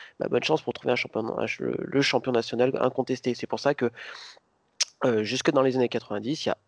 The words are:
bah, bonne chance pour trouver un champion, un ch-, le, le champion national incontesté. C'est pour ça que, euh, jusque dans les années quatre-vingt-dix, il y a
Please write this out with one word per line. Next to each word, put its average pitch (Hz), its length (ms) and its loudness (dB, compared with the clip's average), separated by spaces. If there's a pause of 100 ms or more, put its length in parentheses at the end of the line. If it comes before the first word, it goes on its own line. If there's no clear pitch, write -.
(200)
bah, - 80 -2
bonne 120 160 2
chance 156 160 2
pour - 140 -4
trouver 131 180 -2
un 120 40 2
champion, - 420 -4
un - 80 0
ch-, - 140 -8
le, 120 180 -2
le - 240 0
champion 131 300 0
national 120 500 2
incontesté. 127 520 0
C'est - 120 -6
pour 113 120 -4
ça 143 140 2
que, 123 180 0 (1160)
euh, 110 160 4
jusque 123 280 0
dans 143 120 6
les 131 140 4
années 123 120 4
quatre-vingt-dix, 110 560 -4
il - 60 0
y - 20 2
a - 160 -2